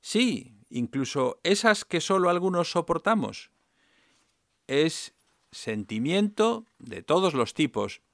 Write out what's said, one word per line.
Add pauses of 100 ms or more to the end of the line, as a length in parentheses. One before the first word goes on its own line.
Sí, (140)
incluso
esas
que
solo
algunos
soportamos. (1160)
Es (380)
sentimiento (120)
de
todos
los
tipos (120)